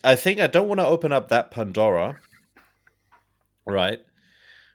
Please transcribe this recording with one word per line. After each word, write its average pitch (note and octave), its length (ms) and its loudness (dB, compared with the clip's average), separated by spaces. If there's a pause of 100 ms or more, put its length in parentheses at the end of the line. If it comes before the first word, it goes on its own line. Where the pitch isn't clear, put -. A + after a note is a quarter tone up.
I C3 120 6
think G3 240 -2
I F3 60 2
don't F3+ 220 0
wanna F#3+ 180 -2
open D#3 260 0
up C3+ 160 -2
that A#2 220 0
Pandora, G#2+ 680 -2 (1500)
right? G2 340 -2 (760)